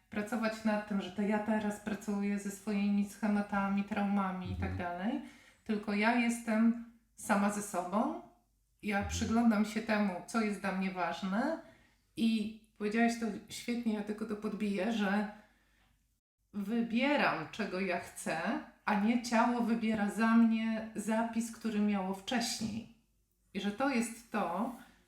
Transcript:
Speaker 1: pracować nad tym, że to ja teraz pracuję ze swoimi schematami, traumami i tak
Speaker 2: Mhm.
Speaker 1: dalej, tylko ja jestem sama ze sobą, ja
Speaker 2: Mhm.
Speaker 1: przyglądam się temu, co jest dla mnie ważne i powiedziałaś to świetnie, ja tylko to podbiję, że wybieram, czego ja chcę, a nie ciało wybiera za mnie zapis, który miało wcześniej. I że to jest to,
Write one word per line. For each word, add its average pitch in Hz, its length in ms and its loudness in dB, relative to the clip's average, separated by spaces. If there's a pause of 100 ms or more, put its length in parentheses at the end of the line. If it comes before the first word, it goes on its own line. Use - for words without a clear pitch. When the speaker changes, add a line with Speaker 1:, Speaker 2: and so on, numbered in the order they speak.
(100)
Speaker 1:
pracować 214 540 -2
nad 208 240 0
tym, 196 140 0
że 180 100 -6
to 208 100 -2
ja 214 160 2
teraz 208 420 0
pracuję 202 580 -2
ze 196 120 -6
swoimi 202 580 0
schematami, 202 760 0
traumami 196 680 0
i 185 40 -6
tak 185 140 -2
Speaker 2:
Mhm. - 80 -6
Speaker 1:
dalej, 180 420 -2 (440)
tylko 208 300 -2
ja 220 220 4
jestem 233 680 2 (320)
sama 202 340 2
ze 202 120 -4
sobą, 214 580 -2 (640)
ja 208 140 -2
Speaker 2:
Mhm. 202 140 -2
Speaker 1:
przyglądam 220 540 4
się 220 180 -4
temu, 208 300 2 (140)
co 226 140 -2
jest 208 200 0
dla 190 120 -2
mnie 190 180 0
ważne 190 680 -2 (580)
i 220 440 0 (180)
powiedziałaś 233 420 2
to 226 60 -2 (220)
świetnie, 240 460 -4
ja 208 80 -2
tylko 208 220 -6
to 214 120 -6
podbiję, 202 560 -2
że 202 360 2 (1300)
wybieram, 214 1000 2
czego 185 280 -4
ja 180 200 0
chcę, - 400 -6 (440)
a 208 160 2
nie 240 220 2
ciało 240 380 2
wybiera 214 500 2
za 214 160 2 (100)
mnie 226 600 4
zapis, 226 560 -2
który 208 280 -2
miało 196 340 2
wcześniej. - 800 -4 (600)
I 196 60 -4
że 202 100 -2
to 262 200 0
jest - 420 -4
to, 190 440 -2 (320)